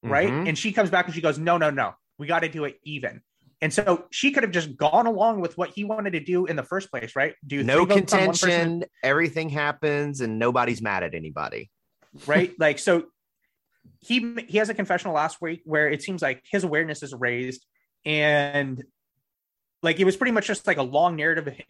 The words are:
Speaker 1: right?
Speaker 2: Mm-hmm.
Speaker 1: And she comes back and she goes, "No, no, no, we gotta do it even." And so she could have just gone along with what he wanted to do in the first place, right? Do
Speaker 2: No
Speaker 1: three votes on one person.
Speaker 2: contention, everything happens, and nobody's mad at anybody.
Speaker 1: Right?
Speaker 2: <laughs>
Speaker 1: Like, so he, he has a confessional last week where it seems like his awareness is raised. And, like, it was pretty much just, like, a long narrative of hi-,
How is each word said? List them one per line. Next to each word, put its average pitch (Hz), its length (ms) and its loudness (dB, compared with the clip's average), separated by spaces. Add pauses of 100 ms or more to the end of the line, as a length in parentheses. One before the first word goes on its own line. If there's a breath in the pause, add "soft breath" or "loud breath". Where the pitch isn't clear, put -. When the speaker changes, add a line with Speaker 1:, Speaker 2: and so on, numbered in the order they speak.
Speaker 1:
right? 139 260 2
Speaker 2:
Mm-hmm. 160 180 -2
Speaker 1:
And 156 100 -2
she 220 160 -4
comes 202 160 2
back 180 160 2
and 175 100 -10
she 165 60 -6
goes, 151 180 0
"No, 170 180 2
no, 156 120 2
no, 135 240 -2 (260)
we 143 80 -10
gotta 165 220 0
do 156 160 -6
it 139 180 -10
even." 143 380 -10 (400)
And 156 120 0
so 196 380 2
she 277 200 0
could 277 120 2
have 208 80 -2
just 160 240 -2
gone 170 320 4
along 220 320 2
with 170 180 -4
what 175 120 -2
he 208 160 -8
wanted 208 260 -4
to 170 80 -2
do 180 260 0
in 165 120 -4
the 131 60 -4
first 190 280 -6
place, 117 240 -8
right? 139 180 0 (140)
Do 139 160 -2
Speaker 2:
No 139 220 4
Speaker 1:
three 202 160 4
votes 190 120 0
on 202 60 4
one 190 100 4
person. 180 200 2
Speaker 2:
contention, 170 340 0 (180)
everything 156 480 0
happens, 147 680 -2
and 110 180 -2
nobody's 120 440 0
mad 101 220 -2
at 80 120 -6
anybody. 78 560 -10 (560)
Speaker 1:
Right? 165 280 2
Speaker 2:
<laughs> - 40 -18
Speaker 1:
Like, 151 200 2
so 175 260 2 (960)
he, 233 340 -2 (120)
he 185 100 -2
has 214 120 2
a 226 40 -6
confessional 190 420 -2
last 151 260 -2
week 170 220 -8
where 151 260 2
it 147 140 -2
seems 185 180 -6
like 135 280 -2
his 202 140 0
awareness 156 400 -2
is 135 100 -12
raised. 123 520 -4 (400)
And, 143 800 0 (960)
like, 165 180 0
it 190 60 4
was 185 120 4
pretty 254 140 0
much 214 160 0
just, 202 200 -4
like, 180 100 2
a 139 60 0
long 160 320 2
narrative 156 320 0
of 131 80 -8
hi-, - 140 -20